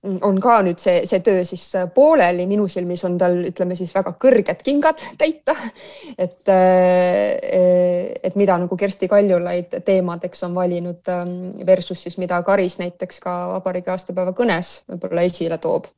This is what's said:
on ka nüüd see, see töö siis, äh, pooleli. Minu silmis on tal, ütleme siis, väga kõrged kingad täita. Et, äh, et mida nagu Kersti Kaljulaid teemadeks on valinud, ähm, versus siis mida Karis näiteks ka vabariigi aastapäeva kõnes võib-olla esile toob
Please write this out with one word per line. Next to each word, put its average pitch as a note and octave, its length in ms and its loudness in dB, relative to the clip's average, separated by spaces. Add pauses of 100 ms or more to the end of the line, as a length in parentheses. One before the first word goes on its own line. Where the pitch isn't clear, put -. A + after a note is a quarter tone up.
on F#3+ 380 0
ka A#3+ 200 6
nüüd F3 200 0
see, F3+ 240 2
see F#3+ 160 0
töö F#3+ 240 2
siis, F3+ 180 -12 (100)
äh, F#3 120 -2
pooleli. F3+ 600 4
Minu G#3 200 0
silmis F3 380 -6
on F3+ 140 -2
tal, F3+ 240 2
ütleme F3+ 340 -4
siis, F3+ 160 -8
väga F#3+ 240 -4
kõrged B3 480 2
kingad D4 360 0 (160)
täita. D#4 360 -2 (600)
Et, - 320 -6
äh, F3+ 1700 2
et - 180 -6
mida G3 220 4
nagu F3+ 200 -4
Kersti F#3+ 300 -4
Kaljulaid F3+ 760 0
teemadeks F3+ 600 -2
on F3 140 -6
valinud, F3 480 -4
ähm, F3+ 300 -6 (280)
versus F3+ 380 2
siis - 160 -12
mida F3 260 -2
Karis F#3+ 360 0
näiteks F3+ 420 -10
ka F3+ 140 -6 (140)
vabariigi F#3 440 -6
aastapäeva F#3 400 -6
kõnes F#3 520 -2
võib-olla F3 440 -4
esile E3 280 -6
toob - 280 -2 (120)